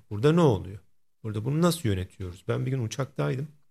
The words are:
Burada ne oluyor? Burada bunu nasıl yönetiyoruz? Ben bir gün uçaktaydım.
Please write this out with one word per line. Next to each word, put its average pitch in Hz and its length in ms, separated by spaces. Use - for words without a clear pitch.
Burada 107 220
ne 170 100
oluyor? 101 380
Burada 107 220
bunu 147 160
nasıl 170 280
yönetiyoruz? 90 580
Ben 120 180
bir 131 60
gün 131 120
uçaktaydım. 139 640